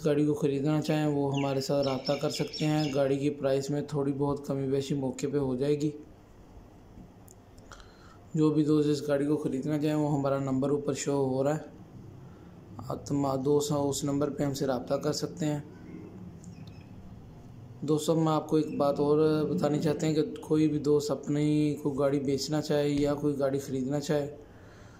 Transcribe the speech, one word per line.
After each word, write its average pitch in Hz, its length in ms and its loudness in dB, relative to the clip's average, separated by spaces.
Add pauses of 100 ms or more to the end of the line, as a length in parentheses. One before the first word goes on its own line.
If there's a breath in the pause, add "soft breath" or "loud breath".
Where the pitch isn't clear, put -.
गाड़ी 147 200 4
को 147 80 4
ख़रीदना 147 480 2
चाहें, 151 240 2
वो 143 240 2
हमारे 139 320 0
साथ 143 240 2
रब्ता 135 300 0
कर 147 140 0
सकते 156 360 -4
हैं। 151 300 2
गाड़ी 139 220 2
की 143 120 0
प्राइस 135 420 0
में 147 160 -2
थोड़ी 143 240 -2
बहुत 143 360 -2
कमी 139 200 -2
बेशी 135 280 0
मौके 135 320 -2
पे 131 100 0
हो 131 180 0
जाएगी। 147 380 0 (2500 loud breath)
जो 156 160 6
भी 151 120 4
दोस्त 147 260 4
इस 143 180 0
गाड़ी 143 180 2
को 147 100 2
ख़रीदना 147 420 -2
चाहें, 151 180 0
वो 151 120 2
हमारा 139 320 2
नंबर 135 320 0
ऊपर 147 220 0
शो 139 320 0
हो 131 160 0
रहा 143 120 2
है, 156 120 -4 (1200 loud breath)
आप 135 200 -8
तमा-, 139 280 0
दोस्त 143 340 2
उस 143 340 0
नंबर 143 240 0
पे - 140 -2
हमसे 139 220 -2
रब्ता 131 320 0
कर 139 140 0
सकते 147 340 -4
हैं। 147 340 -4 (2000)
दोस्तों, 151 340 2
हम 160 100 4
आपको 156 320 2
एक 156 180 -2
बात 143 220 2
और 151 440 4
बतानी 147 360 0
चाहते 151 280 0
हैं 156 80 2
कि - 260 0
कोई 156 260 4
भी 147 120 0
दोस्त 147 320 2
अपनी 151 600 2 (100)
कोई 139 140 -2
गाड़ी 139 220 4
बेचना 139 420 0
चाहे 147 260 2
या 143 260 2
कोई 147 200 0
गाड़ी 139 260 0
ख़रीदना 135 400 -2
चाहे, 147 280 0 (720 loud breath)